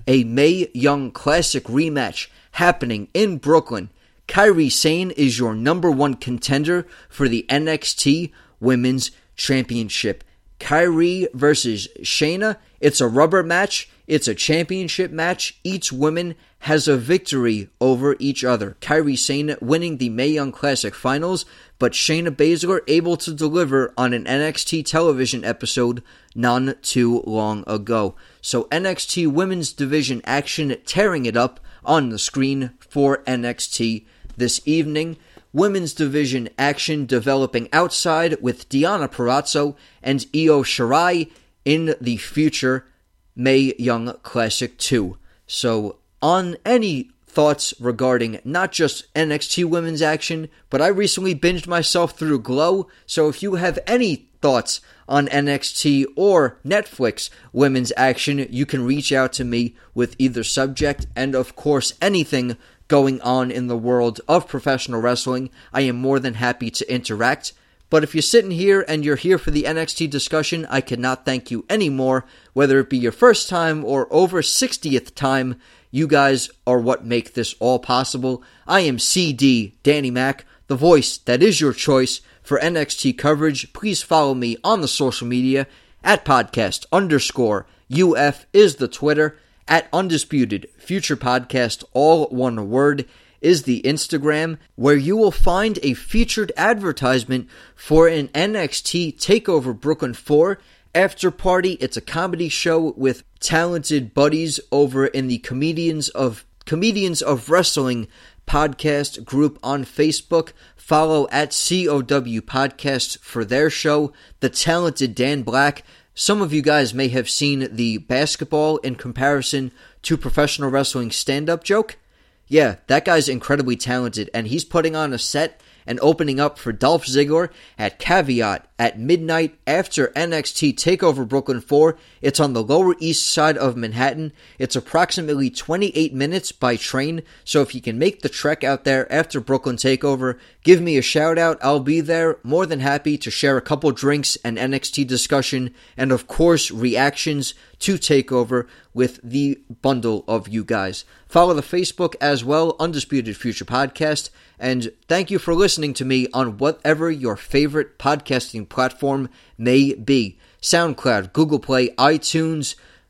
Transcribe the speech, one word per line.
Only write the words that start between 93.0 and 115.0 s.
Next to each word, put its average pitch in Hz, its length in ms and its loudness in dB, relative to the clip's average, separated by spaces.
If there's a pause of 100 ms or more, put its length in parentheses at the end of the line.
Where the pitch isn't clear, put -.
is 156 220 4
the 120 200 0
Instagram, 151 760 -2 (160)
where 143 220 4
you 151 200 2
will 214 140 4
find 196 520 4
a 131 120 0
featured 220 600 -4
advertisement 131 920 0 (280)
for 160 320 6
an 151 260 -2
N 202 220 0
X - 260 -4
T 170 300 -4
TakeOver 156 640 0
Brooklyn 139 340 -2
four 160 460 2 (340)
after 185 380 2
party. 185 440 0
It's - 220 -6
a 110 60 -8
comedy 170 460 -4
show 160 480 0
with 131 260 -2 (180)
talented 160 720 -2
buddies 156 460 2 (100)
over 139 360 2
in 135 220 -2
the 120 100 -2
Comedians 156 720 -2
of, 123 360 -4 (180)
Comedians 190 560 0
of 135 300 -2
Wrestling 131 580 0 (380)
podcast 147 800 -2
group 147 380 0
on 135 220 -4
Facebook. 156 680 -2 (240)
Follow 156 540 2
at 143 220 -2
C 180 360 0
O 143 120 2
W 120 400 -2
Podcast 135 800 -4
for - 240 -6
their 135 240 2
show, 147 440 0 (280)
The - 100 0
Talented 170 640 -2